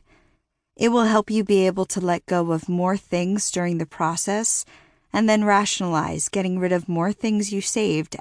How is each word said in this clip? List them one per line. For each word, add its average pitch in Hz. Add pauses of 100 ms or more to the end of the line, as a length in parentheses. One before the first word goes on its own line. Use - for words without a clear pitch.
(760)
It 233
will 240
help 214
you 214
be 190
able 185
to -
let 175
go 170
of 160
more 180
things 185
during 175
the 165
process 196 (460)
and 214
then 214
rationalize 196
getting 185
rid 180
of 180
more 175
things 208
you 196
saved 175